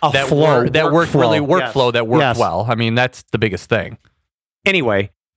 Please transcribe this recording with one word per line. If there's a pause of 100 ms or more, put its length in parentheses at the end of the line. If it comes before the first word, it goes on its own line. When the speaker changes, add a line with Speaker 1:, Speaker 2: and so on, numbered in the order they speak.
Speaker 1:
A
Speaker 2:
that
Speaker 1:
flow,
Speaker 2:
wor-,
that
worked
really,
Speaker 1:
workflow.
Speaker 2:
workflow
Speaker 1:
Yes.
Speaker 2:
that
worked
Speaker 1:
Yes.
Speaker 2:
well.
I
mean,
that's
the
biggest
thing. (680)
Speaker 1:
Anyway, (260)